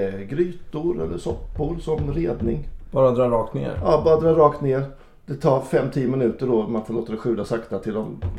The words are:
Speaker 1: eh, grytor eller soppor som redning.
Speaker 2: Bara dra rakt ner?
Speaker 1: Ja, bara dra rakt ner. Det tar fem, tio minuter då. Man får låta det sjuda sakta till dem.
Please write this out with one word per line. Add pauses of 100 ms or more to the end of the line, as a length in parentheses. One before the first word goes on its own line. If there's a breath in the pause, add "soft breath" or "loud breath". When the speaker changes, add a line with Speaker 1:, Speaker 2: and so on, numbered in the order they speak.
Speaker 1:
eh,
grytor
eller
soppor
som
redning. (220)
Speaker 2:
Bara
dra
rakt
ner?
Speaker 1:
Ja,
bara
dra
rakt
ner. (440 soft breath)
Det
tar
fem,
tio
minuter
då.
Man
får
låta
det
sjuda
sakta
till
dem. (180)